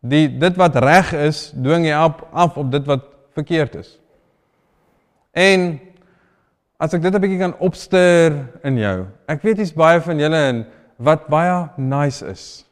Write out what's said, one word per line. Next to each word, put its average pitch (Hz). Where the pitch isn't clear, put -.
Die, 143
dit 175
wat 175
reg 151
is, 151
dwing 156
jy 151
af, 156
af 170
op 143
dit 139
wat 139
verkeerd 156
is. -
En 180
as 160
ek 170
dit 185
'n 208
bietjie 190
kan 175
opstir 175
in 135
jou, 95
ek 156
weet 220
hier's 196
baie 165
van 160
julle 151
in 117
wat 151
baie 170
nice 139
is. -